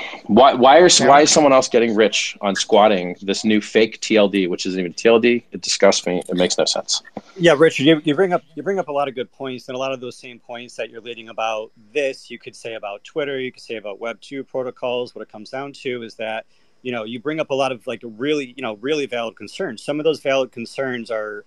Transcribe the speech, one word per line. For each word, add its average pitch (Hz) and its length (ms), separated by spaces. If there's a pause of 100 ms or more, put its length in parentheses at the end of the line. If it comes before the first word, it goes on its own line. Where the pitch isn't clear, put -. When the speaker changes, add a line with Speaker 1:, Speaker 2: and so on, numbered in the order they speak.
(280)
Speaker 1:
Why, 117 260
why 135 260
are 180 60
s-, - 140
Speaker 2:
Yeah. 123 100
Speaker 1:
why 139 120
is 151 100
someone 147 220
else 131 140
getting 117 260
rich 104 480
on 98 140
squatting 98 680
this 98 220
new 107 180
fake 110 380
T - 160
L 101 200
D, 95 120
which 87 180
isn't 92 140
even 87 140
T - 160
L 117 100
D? 120 320
It 95 100
disgusts - 460
me. 90 200
It 92 80
makes 90 220
no - 80
sense. - 380 (340)
Speaker 2:
Yeah, 170 200
Richard, 151 280
you, 156 200
you 147 100
bring 180 160
up, 175 120 (120)
you 147 80
bring 196 160
up 175 80
a 156 120
lot 143 100
of 127 40
good 120 180
points, 131 360
and 131 80
a 127 100
lot 131 60
of 131 80
those 123 180
same 120 220
points 120 380
that 113 120
you're 117 200
leading 113 200
about 110 420 (220)
this, 135 380
you 120 80
could - 160
say 113 200
about 104 280
Twitter, 143 360
you 127 120
could - 180
say 117 60
about 101 240
Web 113 220
two 139 220
protocols. 123 680
What 107 80
it 107 100
comes 107 180
down 139 240 (100)
to 123 180
is 113 140
that, 110 300 (360)
you 127 100
know, 117 120
you 117 160
bring 156 200
up 151 100
a 143 40 (100)
lot 131 80
of, 120 140
like, 117 180
really, 123 520
you 131 100
know, 110 100
really 139 300
valid 117 300
concerns. 110 480
Some 147 160
of 151 60
those 156 160
valid 135 300
concerns 120 600
are, 107 360